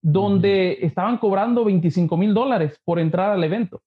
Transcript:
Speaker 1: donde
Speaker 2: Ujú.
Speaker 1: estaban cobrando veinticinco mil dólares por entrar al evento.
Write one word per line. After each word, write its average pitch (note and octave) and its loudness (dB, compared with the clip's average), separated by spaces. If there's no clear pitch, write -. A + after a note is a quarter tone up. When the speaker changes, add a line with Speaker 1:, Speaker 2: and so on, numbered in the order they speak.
Speaker 1:
donde F#3+ 2
Speaker 2:
Ujú. E3+ -4
Speaker 1:
estaban G3+ -2
cobrando A3 0
veinticinco F3 0
mil G3+ 2
dólares A3 0
por E3+ 0
entrar F3 0
al F#3 0
evento. F#3 -4